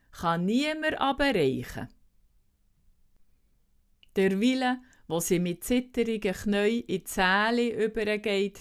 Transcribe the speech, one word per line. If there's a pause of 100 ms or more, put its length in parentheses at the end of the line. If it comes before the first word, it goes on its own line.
(100)
kann
niemand
aber
erreichen. (2250)
Der
Wille, (260)
wo
sie
mit
zitterigen
Knien
in
die
Säle
übergeht